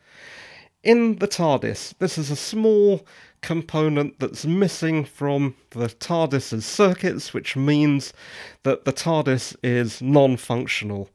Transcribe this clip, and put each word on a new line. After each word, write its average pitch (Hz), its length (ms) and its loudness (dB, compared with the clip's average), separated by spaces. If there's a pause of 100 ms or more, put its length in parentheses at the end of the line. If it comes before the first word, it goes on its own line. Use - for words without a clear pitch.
(840)
in 226 320 4
the 190 100 -2
tardis. 127 720 -2
This - 180 -2
is 143 140 -4
a 147 60 -4
small 208 680 2 (360)
component 156 800 -2
that's - 260 -6
missing 160 600 0
from 143 500 -2 (160)
the 117 180 -4
tardis's 139 800 -2
circuits, 185 640 0
which - 240 -8
means 147 560 2 (500)
that - 220 0
the 135 80 0
tardis 139 720 -2
is 123 400 -2
non-functional 123 1120 2